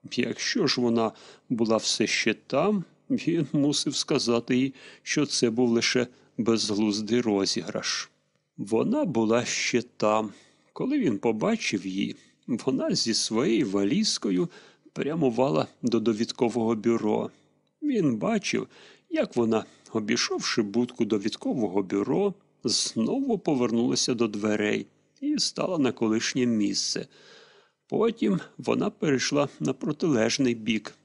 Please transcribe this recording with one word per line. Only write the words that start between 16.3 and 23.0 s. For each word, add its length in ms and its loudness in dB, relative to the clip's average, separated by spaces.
бюро. 560 0
Він 340 2
бачив, 520 -2
як 260 -2
вона, 280 2
обійшовши 680 0
будку 420 0
довідкового 800 -2
бюро, 520 0
знову 760 0